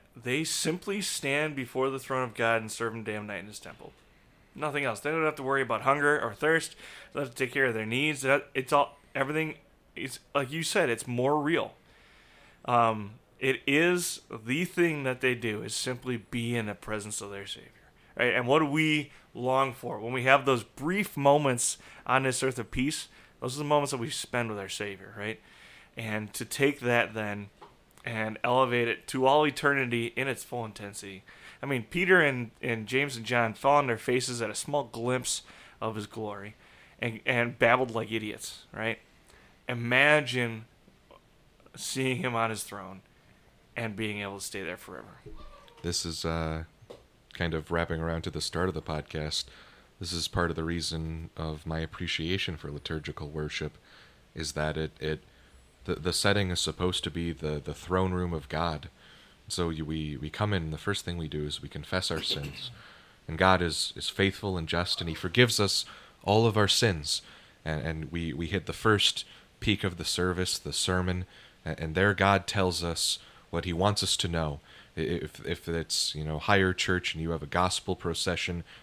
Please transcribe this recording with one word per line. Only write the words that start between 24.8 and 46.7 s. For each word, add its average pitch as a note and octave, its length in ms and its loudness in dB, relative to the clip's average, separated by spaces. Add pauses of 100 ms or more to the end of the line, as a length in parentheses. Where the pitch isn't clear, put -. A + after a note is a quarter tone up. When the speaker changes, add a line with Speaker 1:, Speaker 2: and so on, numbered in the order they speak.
Speaker 1:
right? G#2+ 220 -6 (580)
And G#2+ 360 -4
to A#2 120 -8
take C#3+ 360 2
that A#2 340 2
then G#2 340 -6 (560)
and A2 380 -4
elevate B2 460 4
it - 180 -4
to C3 180 0
all D3+ 220 6
eternity B2 680 0
in C3 100 -2
its A#2+ 160 -4
full A#2+ 220 -6
intensity. G2 580 -12 (380)
I C3+ 40 -6
mean, B2+ 240 -2
Peter F3+ 300 6
and, B2+ 320 2 (100)
and A2+ 240 -2
James C3 300 0
and A2+ 100 -10
John A#2 280 2
fell C#3 180 2
on C#3+ 160 6
their A2+ 100 0
faces B2 440 0
at G#2+ 80 -2
a G#2 60 -8
small C#3+ 280 -2
glimpse B2 600 -2 (380)
of A2 140 -4
his G#2 100 -6
glory G#2 500 -10 (440)
and, A2+ 260 -4
and A#2+ 320 2
babbled B2 380 6
like G#2+ 160 -2
idiots, G#2+ 520 -6 (100)
right? A2 260 -4 (720)
Imagine B2 960 2 (1080)
seeing C3 420 -2
him B2 180 -2
on A2+ 140 2
his G#2 140 -6
throne F#2+ 380 -12 (720)
and A2+ 200 -6
being G#2 260 -4
able G2 180 -6
to - 40 -10
stay G2+ 180 -8
there F2+ 160 -6
forever. C2+ 300 -14 (760)
Speaker 2:
This F2 240 -2
is, E2 200 -6
uh, D#2+ 380 -2 (720)